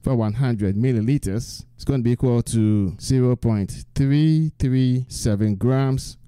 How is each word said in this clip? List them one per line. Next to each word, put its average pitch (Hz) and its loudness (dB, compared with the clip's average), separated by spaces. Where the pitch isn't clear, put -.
for 135 0
one 110 0
hundred 107 -2
milliliters. 117 -2
It's - -20
going 139 0
to 113 0
be 117 2
equal 120 2
to 107 0
zero 127 2
point 107 -2
three 151 2
three 127 0
seven 107 -2
grams 131 0